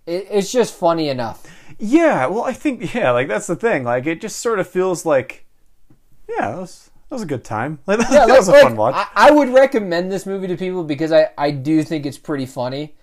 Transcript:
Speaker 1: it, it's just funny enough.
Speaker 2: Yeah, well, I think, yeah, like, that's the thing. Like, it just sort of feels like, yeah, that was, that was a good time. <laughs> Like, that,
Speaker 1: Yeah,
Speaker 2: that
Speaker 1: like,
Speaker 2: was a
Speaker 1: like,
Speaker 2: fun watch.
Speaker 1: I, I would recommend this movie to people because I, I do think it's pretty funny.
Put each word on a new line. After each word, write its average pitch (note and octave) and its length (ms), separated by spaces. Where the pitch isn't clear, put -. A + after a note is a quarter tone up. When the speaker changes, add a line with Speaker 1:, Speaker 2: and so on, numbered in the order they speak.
Speaker 1:
it, F#3 240
it's G3 220
just A#3+ 220
funny E3 340
enough. B2 340
Speaker 2:
Yeah, G#3+ 480
well, A3 160
I C4 100
think, A3+ 400
yeah, E3+ 180
like, B2 180
that's G#3 180
the F3 80
thing. E3+ 300
Like, B2+ 200
it D#3+ 140
just - 200
sort A3+ 200
of E3+ 80
feels F3+ 380
like, C#3 400
yeah, G#4 240
that D3 60
was, - 320
that D4 60
was A#3 80
a - 20
good C#3 200
time. B2 380
<laughs> - 40
Like, G#3 120
that, A3+ 120
Speaker 1:
Yeah, C#4+ 80
Speaker 2:
that A3+ 100
Speaker 1:
like, C4 100
Speaker 2:
was G3 100
a - 20
Speaker 1:
like, C#4+ 120
Speaker 2:
fun A2+ 120
watch. A2+ 200
Speaker 1:
I, G#3 320
I D4 40
would C#4+ 180
recommend G#3 600
this F#3+ 140
movie F#3+ 220
to F3+ 100
people F#3 260
because D3+ 300
I, D#3 240
I D3 140
do D3 320
think D3+ 220
it's C3 120
pretty C#3 280
funny. C3+ 580